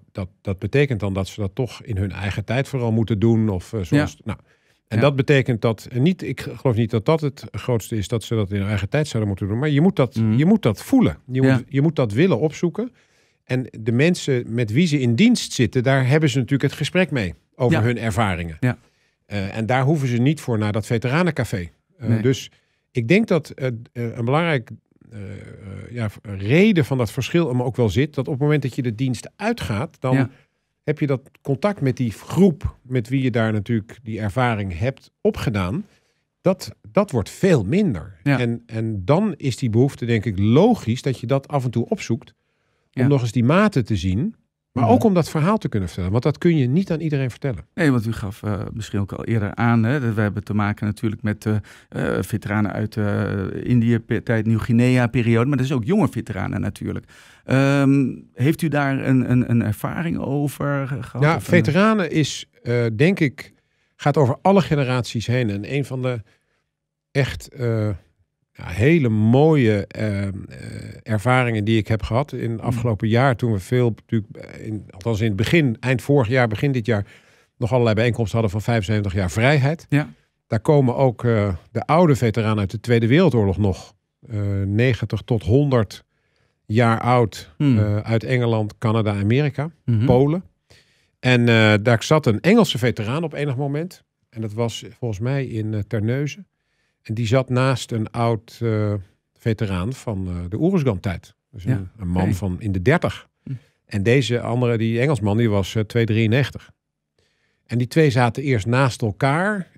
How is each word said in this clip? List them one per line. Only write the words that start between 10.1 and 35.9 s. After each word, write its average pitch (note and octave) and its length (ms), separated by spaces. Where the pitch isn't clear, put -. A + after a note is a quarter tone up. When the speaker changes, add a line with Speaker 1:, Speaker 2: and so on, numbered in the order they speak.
Speaker 2:
Mhm. A2 180
Speaker 1:
je C3+ 120
moet G#3 160
dat A2 220
voelen. F3+ 420
Je B2+ 160
Speaker 2:
Ja. C3 140
Speaker 1:
moet, A#2+ 120
je C3+ 140
moet D3+ 140
dat A#2+ 180
willen D3 260
opzoeken. E3+ 520
En B2+ 240
de A2 120
mensen C3+ 520
met A2+ 180
wie E3 160
ze D3 120
in A#2+ 160
dienst A3 380
zitten, B2 300
daar C3 240
hebben D3+ 220
ze A#2 80
natuurlijk C3+ 320
het - 100
gesprek E3 320
mee G2+ 220
over B2 220
Speaker 2:
Ja. G#2+ 60
Speaker 1:
hun A#2+ 140
ervaringen. F#2 640
Speaker 2:
Ja. B2+ 180
Speaker 1:
Eh, G2 320
en A2+ 80
daar B2+ 180
hoeven C#3 240
ze A#2+ 100
niet C#3 240
voor A#2 160
naar G#2+ 140
dat G#2 140
veteranencafé. B2 840
Eh, A#2+ 120
Speaker 2:
Nee. A2+ 120
Speaker 1:
dus B2+ 300
ik A#2 160
denk G#3 200
dat, E3 220
eh, - 180
eh, B2 60
een A#2 320
belangrijk, D3 440
eh, A2 80
eh, G2 180
ja, A2+ 180
reden C3 640
van C3+ 120
dat A#2+ 140
verschil E3 360
hem A#2 140
ook B2 140
wel A#2 140
zit, C3 260
dat B2+ 120
op D#3+ 60
het B2+ 80
moment D3 200
dat C3+ 140
je D3 60
de A#2+ 140
dienst B2+ 400
uitgaat, F#3+ 640
dan C3 160
Speaker 2:
Ja. C3+ 140
Speaker 1:
heb D3 160
je D3+ 80
dat C3 140
contact E3+ 400
met C3 160
die A#2+ 140
groep - 720
met B2 280
wie C3+ 120
je B2+ 100
daar A2 220
natuurlijk G#2+ 500
die G#2+ 160
ervaring G#2 600
hebt B2 320
opgedaan. G#2+ 640